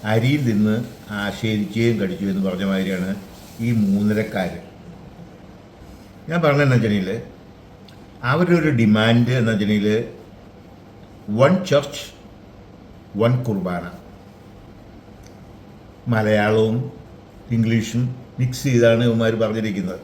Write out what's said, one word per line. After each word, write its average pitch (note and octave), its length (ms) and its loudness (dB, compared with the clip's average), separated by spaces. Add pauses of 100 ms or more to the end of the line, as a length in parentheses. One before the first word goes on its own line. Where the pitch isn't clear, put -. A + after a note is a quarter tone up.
(120)
അരിയിൽ C3 380 2
നിന്ന് G#2+ 260 2 (480)
ആശേരിക്കുകയും A2 760 -2
കടിച്ചു F#2+ 320 -4
എന്ന് G2 140 -2
പറഞ്ഞ F#2 220 -4
മാതിരിയാണ് F#2+ 400 -2 (560)
ഈ A#2+ 40 0 (120)
മൂന്നരക്കാര്. G2+ 760 -2 (1700)
ഞാൻ E3+ 160 0
പറഞ്ഞതെന്ന് C#3 320 4
വെച്ചിട്ടുണ്ടെങ്കിൽ, G#2 440 0 (1080)
അവരുടെ F3 300 4
ഒരു D3+ 100 2 (100)
ഡിമാൻഡ് A2+ 600 4
എന്ന് A2+ 120 0
വെച്ചിട്ടുണ്ടെങ്കിൽ, G#2 360 0 (1500)
one F3+ 140 4 (120)
church, C#3+ 280 0 (1300)
one B2 120 2 (100)
കുർബാന. F2+ 380 -4 (2250)
മലയാളവും A2 640 2 (800)
ഇംഗ്ലീഷും A2+ 480 0 (360)
മിക്സ് B2+ 300 -4
ചെയ്താണ് A#2 380 4
ഇവന്മാർ A2+ 260 2 (100)
പറഞ്ഞിരിക്കുന്നത്. G#2 600 -4